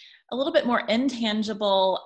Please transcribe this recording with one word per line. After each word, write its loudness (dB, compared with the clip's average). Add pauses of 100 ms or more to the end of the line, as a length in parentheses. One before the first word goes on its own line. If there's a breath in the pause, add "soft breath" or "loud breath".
(320 loud breath)
a -4
little -2
bit 2
more 0
intangible 0